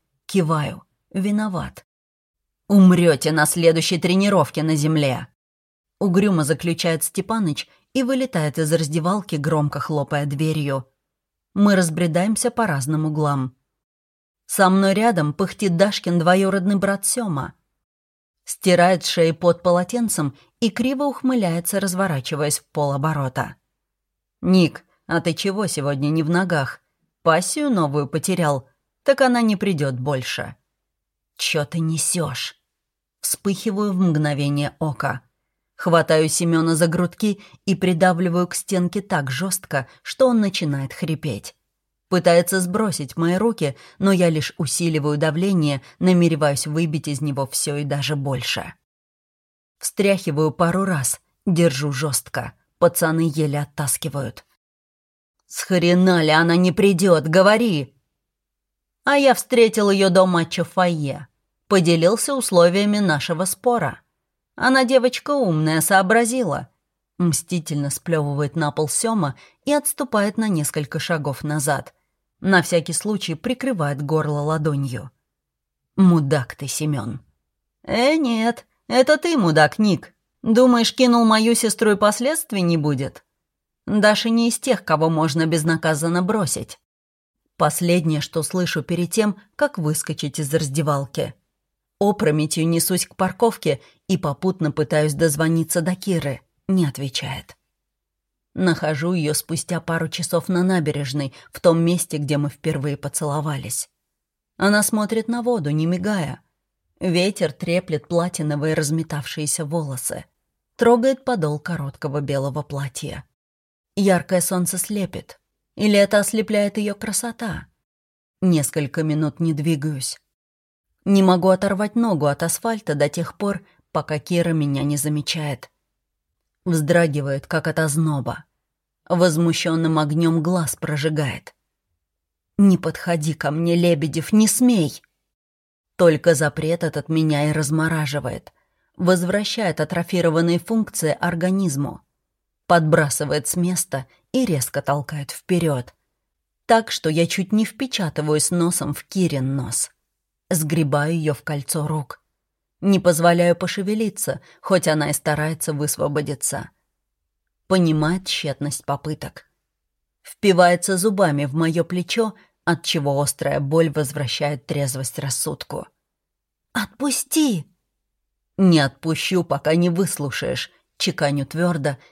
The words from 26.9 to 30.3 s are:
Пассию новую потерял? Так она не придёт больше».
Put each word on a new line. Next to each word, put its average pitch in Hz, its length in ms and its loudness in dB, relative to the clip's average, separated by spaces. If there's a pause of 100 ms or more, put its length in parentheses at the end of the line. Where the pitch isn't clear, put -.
Пассию 185 480 0
новую 147 380 0
потерял? 156 600 -2 (360)
Так 277 180 4
она 240 200 4
не 220 140 2
придёт 147 400 -2
больше». - 600 -6 (800)